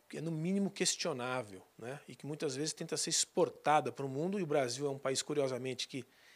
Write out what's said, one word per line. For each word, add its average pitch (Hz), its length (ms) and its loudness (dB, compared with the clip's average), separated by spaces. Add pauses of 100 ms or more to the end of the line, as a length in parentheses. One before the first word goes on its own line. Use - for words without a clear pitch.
que - 80 -8
é, 147 40 -4
no 160 100 -2
mínimo, 180 380 2
questionável, 127 920 -2 (140)
né? 127 300 -10
E 131 80 -14
que - 100 -16
muitas 147 300 -4
vezes 151 180 -2
tenta 165 240 -4
ser 160 140 -2
exportada - 800 4
pro 139 180 -6
mundo, 170 300 0
e 190 40 0
o 160 40 -2
Brasil 139 400 2
é - 20 0
um 135 80 -4
país, 135 240 0
curiosamente, 131 640 0
que 131 160 -6 (320)